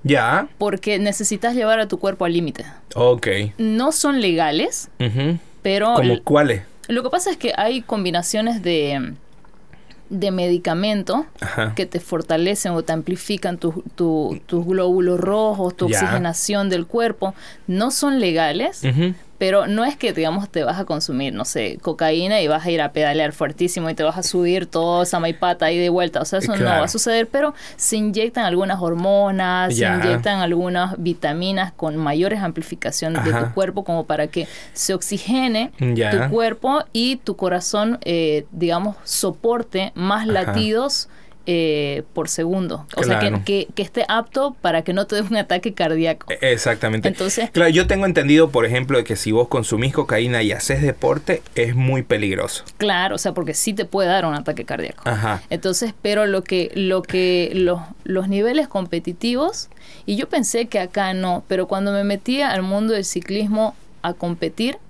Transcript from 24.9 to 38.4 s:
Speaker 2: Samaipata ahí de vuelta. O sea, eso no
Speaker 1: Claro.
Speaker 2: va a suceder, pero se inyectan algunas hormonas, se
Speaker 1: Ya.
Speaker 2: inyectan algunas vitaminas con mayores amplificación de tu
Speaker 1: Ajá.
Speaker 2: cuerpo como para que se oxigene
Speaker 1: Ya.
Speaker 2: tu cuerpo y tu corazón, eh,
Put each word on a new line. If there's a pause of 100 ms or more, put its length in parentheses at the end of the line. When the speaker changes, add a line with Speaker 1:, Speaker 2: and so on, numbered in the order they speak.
Speaker 2:
Samaipata
ahí
de
vuelta.
O
sea,
eso
no
Speaker 1:
Claro.
Speaker 2:
va
a
suceder,
pero (220)
se
inyectan
algunas
hormonas,
se
Speaker 1:
Ya.
Speaker 2:
inyectan
algunas
vitaminas
con
mayores
amplificación
de
tu
Speaker 1:
Ajá.
Speaker 2:
cuerpo
como
para
que (260)
se
oxigene
Speaker 1:
Ya. (180)
Speaker 2:
tu
cuerpo
y
tu
corazón,
eh,